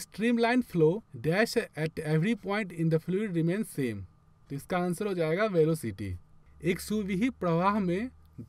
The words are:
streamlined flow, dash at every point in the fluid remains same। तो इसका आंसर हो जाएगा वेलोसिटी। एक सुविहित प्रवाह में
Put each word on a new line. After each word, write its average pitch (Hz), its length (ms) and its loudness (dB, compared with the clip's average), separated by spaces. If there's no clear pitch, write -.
streamlined 233 680 2
flow, 160 180 6
dash 180 280 2
at - 180 -6
every 202 280 4
point 190 380 -4
in 165 120 2
the 160 120 2
fluid 185 340 -2
remains 180 380 0
same। 110 260 -2
तो 135 60 -8
इसका 180 220 -4
आंसर 180 300 -2
हो 196 60 -2
जाएगा 170 320 0
वेलोसिटी। 156 680 0
एक 170 160 0
सुविहित 208 540 -2
प्रवाह 180 460 2
में 190 300 0